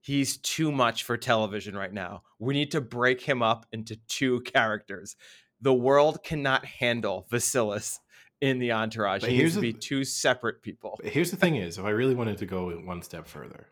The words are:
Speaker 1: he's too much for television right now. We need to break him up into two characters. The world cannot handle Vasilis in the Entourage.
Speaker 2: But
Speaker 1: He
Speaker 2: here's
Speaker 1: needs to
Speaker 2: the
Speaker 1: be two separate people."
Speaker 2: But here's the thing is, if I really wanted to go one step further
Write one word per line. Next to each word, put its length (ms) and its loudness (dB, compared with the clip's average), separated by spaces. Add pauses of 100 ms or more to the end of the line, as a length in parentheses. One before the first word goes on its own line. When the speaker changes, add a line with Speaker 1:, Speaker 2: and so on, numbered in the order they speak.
Speaker 1:
he's 360 0
too 340 -2
much 320 2
for 140 -4
television 600 0
right 160 -8
now. 300 -8 (160)
We 160 -2
need 160 -2
to 100 -2
break 400 0
him 220 0
up 280 2
into 240 -8 (120)
two 340 0
characters. 760 0 (460)
The 120 4
world 500 6
cannot 420 0
handle 680 -2
Vasilis 680 0 (420)
in 180 2
the 120 0
Entourage. 500 0
Speaker 2:
But 80 0
Speaker 1:
He 80 4
Speaker 2:
here's 180 6
Speaker 1:
needs 0 -
to 60 2
Speaker 2:
the 120 0
Speaker 1:
be 60 -10
two 240 -4
separate 600 -2
people." 380 -12
Speaker 2:
But 100 -6
here's 180 2
the 80 -6
thing 200 4
is, 200 -4
if 80 -6
I 60 0
really 240 2
wanted 240 -2
to 80 -4
go 240 -4
one 320 -10
step 240 -14
further 440 -18